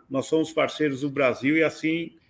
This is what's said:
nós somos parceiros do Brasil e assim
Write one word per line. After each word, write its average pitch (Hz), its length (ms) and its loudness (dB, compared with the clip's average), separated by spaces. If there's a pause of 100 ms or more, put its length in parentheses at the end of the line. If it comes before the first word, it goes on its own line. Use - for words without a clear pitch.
nós 135 160 -2
somos 156 260 0
parceiros 139 500 0
do 147 80 -2
Brasil 135 480 2
e 160 60 4
assim 160 540 -2 (120)